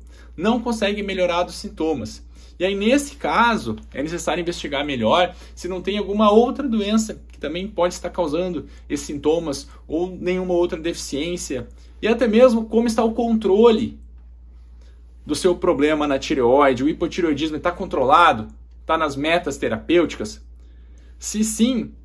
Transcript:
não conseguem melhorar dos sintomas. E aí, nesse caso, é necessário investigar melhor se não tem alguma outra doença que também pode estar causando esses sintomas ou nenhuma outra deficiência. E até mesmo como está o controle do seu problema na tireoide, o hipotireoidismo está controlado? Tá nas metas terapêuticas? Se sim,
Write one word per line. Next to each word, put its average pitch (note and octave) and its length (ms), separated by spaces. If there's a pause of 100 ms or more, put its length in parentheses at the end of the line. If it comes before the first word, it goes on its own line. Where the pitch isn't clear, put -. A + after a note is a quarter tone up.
(360)
não A3 240
conseguem G#3 420
melhorar F3+ 420
dos F3 120
sintomas. D#3 680 (340)
E F3 60
aí, G3 100
nesse A#3 420
caso, F3 600 (160)
é B2+ 100
necessário E3 400
investigar D#3 420
melhor D3 500 (200)
se - 120
não F3+ 140
tem G#3 180
alguma G#3 320
outra B3 380
doença A3 520 (120)
que - 60
também E3+ 280
pode F3+ 280
estar - 160
causando E3+ 560 (220)
esses D3 180
sintomas D3+ 600 (200)
ou E3+ 220
nenhuma F3+ 440
outra F3 240
deficiência. D#3+ 880 (340)
E - 60
até A3+ 220
mesmo A3+ 380
como A3+ 200
está A3+ 160
o A3+ 120
controle A3 840 (1200)
do D3 120
seu F3+ 200
problema D3+ 500
na C#3 120
tireoide, C3+ 640
o C#3+ 60
hipotireoidismo D#3+ 680
está F3 140
controlado? D3+ 800 (360)
Tá D#3+ 140
nas D3+ 160
metas D#3 420
terapêuticas? C#3 880 (720)
Se - 280
sim, A#3 500 (100)